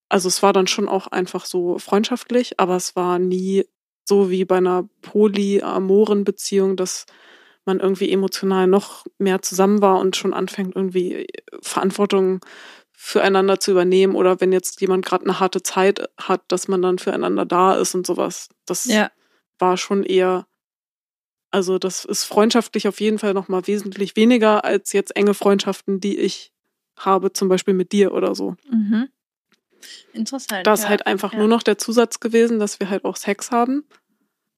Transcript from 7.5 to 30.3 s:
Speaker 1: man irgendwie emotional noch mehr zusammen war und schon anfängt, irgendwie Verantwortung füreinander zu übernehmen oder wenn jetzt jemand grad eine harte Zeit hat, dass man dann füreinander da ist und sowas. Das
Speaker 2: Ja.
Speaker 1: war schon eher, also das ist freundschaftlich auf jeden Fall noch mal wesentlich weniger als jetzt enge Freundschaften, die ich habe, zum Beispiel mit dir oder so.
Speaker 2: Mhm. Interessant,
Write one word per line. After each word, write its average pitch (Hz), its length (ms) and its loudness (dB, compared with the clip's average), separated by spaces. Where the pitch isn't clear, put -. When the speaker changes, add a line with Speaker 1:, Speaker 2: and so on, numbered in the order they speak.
Speaker 1:
man 190 140 0
irgendwie 190 320 0
emotional 190 540 0
noch 196 400 0
mehr 190 240 0
zusammen 190 380 2
war 190 180 4
und 190 160 0
schon - 180 -2
anfängt, 185 420 -6
irgendwie 185 520 -4
Verantwortung 190 800 0
füreinander 190 680 2
zu - 120 -2
übernehmen 185 440 4
oder 180 260 2
wenn 185 100 2
jetzt - 300 -2
jemand 190 240 0
grad 180 180 -2
eine 196 160 -2
harte 185 220 0
Zeit - 480 0
hat, 185 280 -2
dass - 200 -4
man 190 140 0
dann 180 160 0
füreinander 185 480 -2
da 185 300 2
ist - 180 -2
und 180 140 -4
sowas. 180 420 -4
Das - 200 -6
Speaker 2:
Ja. 214 260 0
Speaker 1:
war 185 180 2
schon 196 260 -2
eher, 185 440 0
also 185 260 0
das 185 260 -6
ist - 200 -4
freundschaftlich 220 640 0
auf 190 120 -6
jeden 214 200 0
Fall 202 160 -2
noch 190 120 -4
mal 185 200 -4
wesentlich 202 480 -4
weniger 220 500 4
als - 280 -2
jetzt 196 220 -2
enge 202 200 2
Freundschaften, 196 640 0
die 202 180 -4
ich - 340 -4
habe, 190 340 0
zum - 160 -2
Beispiel 185 280 2
mit 180 160 -2
dir 202 220 4
oder 190 200 0
so. 196 220 -6
Speaker 2:
Mhm. 220 380 0
Interessant, 220 560 -4